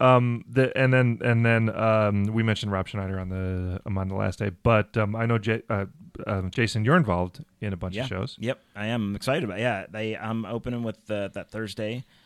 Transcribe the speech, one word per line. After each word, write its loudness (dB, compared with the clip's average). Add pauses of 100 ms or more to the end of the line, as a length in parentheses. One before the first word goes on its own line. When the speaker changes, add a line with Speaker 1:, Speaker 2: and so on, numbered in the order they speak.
Speaker 1:
Um. 4
The, 2
and 4
then, 4
and 4
then, 4
um, 2
we 2
mentioned 0
Rob 0
Schneider -6
on -6
the, -2
um, -2
on -2
the -4
last -2
day, -2 (120)
but, 4
um, 0
I 0
know 2
J-, -2
uh, 0 (400)
um, -2
Jason, 0
you're 6
involved 0 (180)
in -4
a -4
bunch -8
Speaker 2:
Yeah. -4
Speaker 1:
of -6
shows. -6
Speaker 2:
Yep, -4 (160)
I -6
am. -2
I'm -4
excited -2
about. -6
Yeah, -2
they, -6
I'm -6
opening -6
with, -8
uh, -2
that -12
Thursday -8 (220)